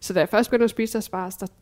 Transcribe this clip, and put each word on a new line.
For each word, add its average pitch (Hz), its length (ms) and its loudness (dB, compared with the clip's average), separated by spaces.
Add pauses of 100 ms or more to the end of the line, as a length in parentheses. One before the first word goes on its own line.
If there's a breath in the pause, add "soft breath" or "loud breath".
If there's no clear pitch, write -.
Så - 120 -6
da 180 80 2
jeg 156 80 2
først 226 220 2
begyndte 233 140 4
at 226 60 2
spise 226 280 -2
asparges, 185 380 -8
der 190 100 -8 (160)